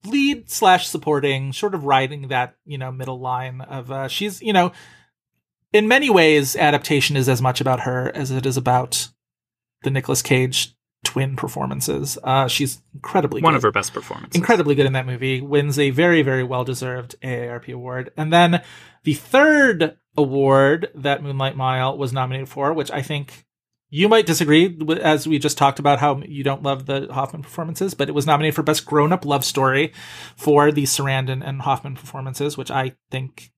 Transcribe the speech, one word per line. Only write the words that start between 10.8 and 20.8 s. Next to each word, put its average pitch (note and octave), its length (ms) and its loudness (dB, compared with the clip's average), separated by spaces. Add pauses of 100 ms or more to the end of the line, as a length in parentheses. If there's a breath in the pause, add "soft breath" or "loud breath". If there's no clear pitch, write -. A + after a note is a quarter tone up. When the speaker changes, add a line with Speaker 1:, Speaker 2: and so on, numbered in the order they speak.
Speaker 1:
twin C3+ 320 -4
performances. C#3 880 -6
Uh, C3 240 2
she's - 340 -4 (100)
incredibly - 480 -2
Speaker 2:
One D#3+ 120 4
Speaker 1:
good. C3+ 60 2
Speaker 2:
of A#2+ 40 0
her G#2+ 80 4
best G2 240 -2
performances. - 400 -12
Speaker 1:
Incredibly E3+ 400 2
good C#3 120 4
in C3+ 80 0
that B2+ 120 -2
movie. B2+ 340 -4
Wins C#3+ 380 0
a C#3+ 120 2
very, E3 320 4
very C3 200 0
well-deserved B2+ 800 -6
A A#2+ 240 -6
A A#2+ 40 -10
R A#2+ 100 -10
P C3 120 -18
award. B2+ 440 -10
And D#3 160 -2
then E3+ 300 6 (420 loud breath)
the D3+ 100 0
third C4+ 840 4 (200)
award C#3 800 4